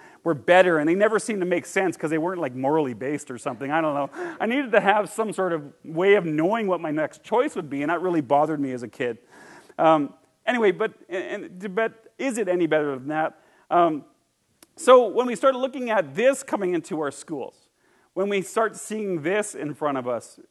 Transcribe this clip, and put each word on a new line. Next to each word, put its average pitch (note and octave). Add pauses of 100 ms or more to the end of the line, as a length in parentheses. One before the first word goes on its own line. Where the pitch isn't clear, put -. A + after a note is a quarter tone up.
(220)
were E3+
better, F3
and D3+
they E3+
never G#3+
seemed G#3+
to F3
make F3+
sense F#3+
'cause D#3
they D#3+
weren't, F3
like, C3
morally C3+
based C3+
or A#2+
something. C3+
I D#3+
don't D#3
know. D#4
I -
needed B3
to G#3+
have G3
some A3
sort F3+
of C#3+ (100)
way F3
of F#3+
knowing F3+
what F3+
my D#3+
next D3+
choice C4
would D#3+
be, C#3
and D#3
that E3+
really F3
bothered D3
me C3
as B2
a A#2+
kid. A#2+ (640)
Um, D#3 (340)
anyway, A3+
but, F3+ (160)
and, F#3
but -
is B3
it G3+
any F3
better D3
than C3
that? D#3 (300)
Um, D#3+ (720)
so B4
when A#3+
we B3
start C4+
looking B3+
at E3
this B3+
coming F3+
into D#3+
our C#3+
schools, - (460)
when F#3+
we G3
start A3
seeing G3+
this G3+
in D3
front C#3+
of B2
us - (100)